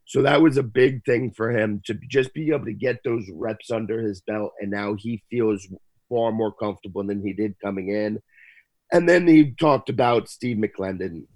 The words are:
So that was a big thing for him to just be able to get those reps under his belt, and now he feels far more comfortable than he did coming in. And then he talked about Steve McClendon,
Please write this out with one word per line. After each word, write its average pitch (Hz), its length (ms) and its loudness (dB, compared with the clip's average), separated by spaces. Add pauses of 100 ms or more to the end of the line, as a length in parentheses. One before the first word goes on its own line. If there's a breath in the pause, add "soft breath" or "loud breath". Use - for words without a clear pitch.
So 139 180 0
that 147 180 4
was 156 160 6
a 139 60 2
big 127 420 2
thing 123 260 0
for 113 200 -4
him 107 340 -2
to 113 80 -4 (160)
just 131 240 0
be 151 160 -4
able 139 160 0
to 110 80 -6
get 117 300 -4
those 117 300 -2
reps 110 380 -8
under 113 300 -4
his 104 200 -6
belt, 107 380 -6
and 101 100 -8
now 104 260 -4
he 110 340 -8
feels 110 360 0 (440)
far 117 240 0
more 110 180 -2
comfortable 101 540 -8
than 101 200 -4
he 98 60 -4
did 101 320 -4
coming 95 260 -6
in. 107 300 -4 (720 soft breath)
And 170 160 4
then 180 180 6
he 156 260 8
talked 143 380 2
about 120 380 2
Steve 120 300 -6
McClendon, 95 680 -4 (120)